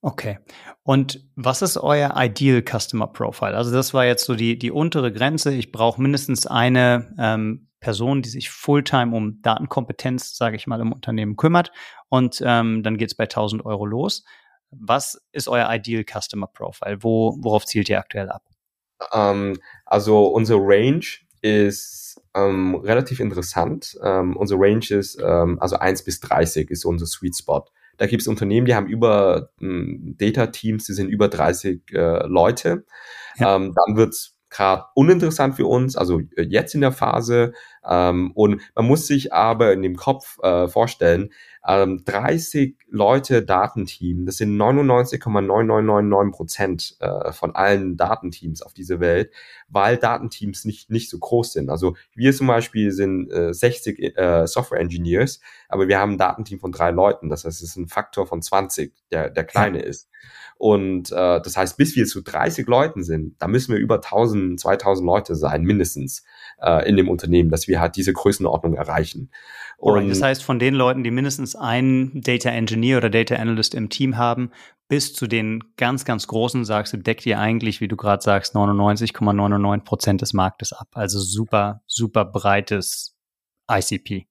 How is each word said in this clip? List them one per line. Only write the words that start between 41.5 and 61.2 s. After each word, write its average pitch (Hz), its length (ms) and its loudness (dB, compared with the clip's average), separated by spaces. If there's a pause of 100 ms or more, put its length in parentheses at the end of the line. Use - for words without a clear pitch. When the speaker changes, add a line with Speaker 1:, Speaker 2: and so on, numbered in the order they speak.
Speaker 2:
ähm, 95 380 2
dreißig 135 720 0 (120)
Leute 117 540 2
Datenteam, 92 840 -2
das 92 140 -8
sind 104 180 0
neunundneunzig 123 640 2
Komma 104 220 0
neun 101 240 2
neun 110 180 2
neun 104 240 2
neun 101 220 4
Prozent, 90 720 -6
äh, 95 320 -4
von - 220 -6
allen 95 440 0
Datenteams 87 640 -4
auf - 100 -20
dieser 90 280 -6
Welt, 87 320 2 (360)
weil 107 300 2
Datenteams 110 680 -4
nicht, 107 240 -8
nicht 117 220 -4
so 85 80 -12
groß - 340 -2
sind. 71 160 -4
Also 85 260 -2 (200)
wir 127 180 4
zum 135 140 0
Beispiel 113 460 0
sind, 92 380 -2
äh, 85 220 0
sechzig, - 640 -4
äh, 85 300 2
Software - 340 -4
Engineers, 87 600 -2 (280)
aber 98 200 0
wir 98 100 4
haben 104 140 2
ein 95 60 -4
Datenteam 95 400 -2
von 92 140 -10
drei 85 180 2
Leuten. 92 380 2
Das 76 160 -6
heißt, 82 180 -8
es 85 60 -12
ist - 80 -14
ein 87 120 -8
Faktor - 380 -6
von 85 140 -6
zwanzig, 95 540 -4 (160)
der, 80 180 -2
der 80 160 -2
Speaker 1:
Ja. - 40 -14
Speaker 2:
kleine 101 320 0
ist. - 280 -10 (500)
Und, 95 540 2
äh, 87 280 2